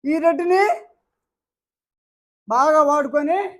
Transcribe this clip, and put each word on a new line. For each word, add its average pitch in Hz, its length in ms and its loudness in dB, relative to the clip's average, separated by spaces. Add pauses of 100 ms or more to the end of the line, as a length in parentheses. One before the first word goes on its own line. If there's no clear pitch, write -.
ఈ 302 140 -2
రెడ్డిని 339 440 0 (1900)
బాగా 302 340 2
వాడుకొని 294 560 0 (220)